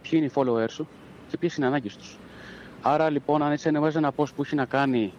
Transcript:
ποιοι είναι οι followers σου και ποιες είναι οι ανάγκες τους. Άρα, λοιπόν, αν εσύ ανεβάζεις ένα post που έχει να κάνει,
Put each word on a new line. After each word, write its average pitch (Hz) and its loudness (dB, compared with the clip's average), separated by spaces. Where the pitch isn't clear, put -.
ποιοι - -8
είναι 160 4
οι 131 -2
followers 117 2
σου - -8
και - -6
ποιες 170 -2
είναι 143 0
οι 123 2
ανάγκες 127 -4
τους. - -20
Άρα, 156 4
λοιπόν, 147 2
αν 147 2
εσύ 147 0
ανεβάζεις 151 2
ένα 156 2
post 147 0
που 143 -2
έχει 151 -4
να 139 2
κάνει, 123 2